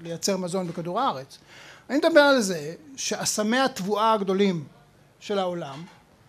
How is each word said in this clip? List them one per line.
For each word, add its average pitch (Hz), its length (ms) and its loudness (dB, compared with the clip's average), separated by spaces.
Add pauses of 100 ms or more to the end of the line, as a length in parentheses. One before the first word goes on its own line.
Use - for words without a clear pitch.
לייצר 165 360 -4
מזון 185 320 -4
בכדור 175 320 -6
הארץ. 165 380 -4 (540)
אני 269 60 2
מדבר 320 220 6
על 277 200 6
זה 170 340 -4 (220)
שאסמי 214 640 -2
התבואה 220 540 0
הגדולים 190 520 2 (560)
של 202 180 -4
העולם, 170 460 -6 (440)